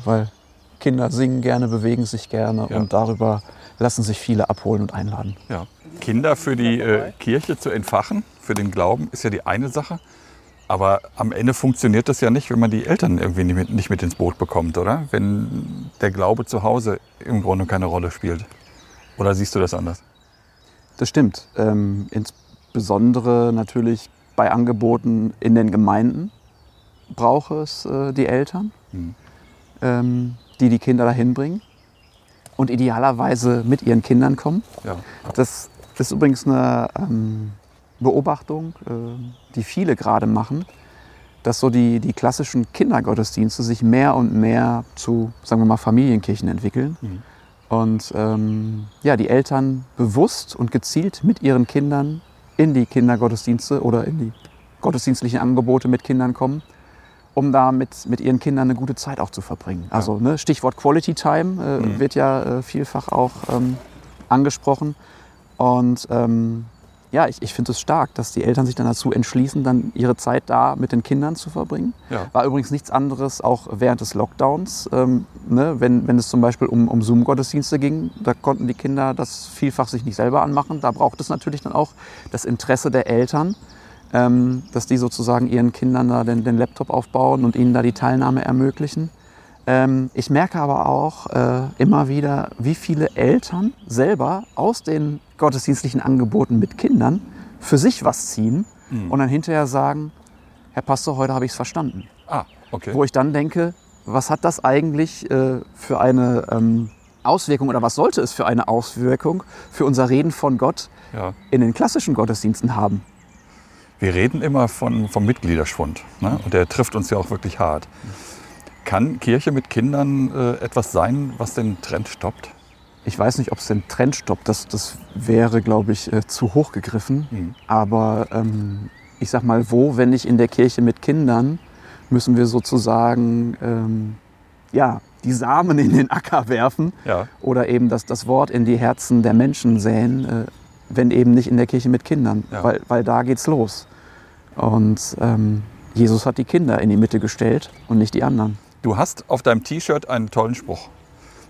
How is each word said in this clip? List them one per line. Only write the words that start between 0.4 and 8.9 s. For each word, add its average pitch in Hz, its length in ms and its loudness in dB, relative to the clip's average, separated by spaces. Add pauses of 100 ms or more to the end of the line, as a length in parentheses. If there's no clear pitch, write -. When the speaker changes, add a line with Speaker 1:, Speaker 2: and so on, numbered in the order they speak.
Speaker 1:
Kinder 127 320 0
singen 127 300 0
gerne, 123 260 0
bewegen 113 380 0
sich - 240 -8
gerne 110 400 -2
Speaker 2:
Ja. 110 80 -4
Speaker 1:
und 107 160 -2
darüber 110 500 0 (340)
lassen 120 260 0
sich 104 160 -2
viele 107 300 0
abholen 104 320 -2
und 101 120 -6
einladen. 101 420 -8 (140)
Speaker 2:
Ja. 95 180 -10 (340)
Kinder 135 340 0
für 135 200 -2
die, 120 240 0
äh, 113 400 0
Kirche 135 380 -2
zu - 120 -6
entfachen, 107 540 -2 (180)
für - 120 -4
den 101 180 -4
Glauben, 90 400 0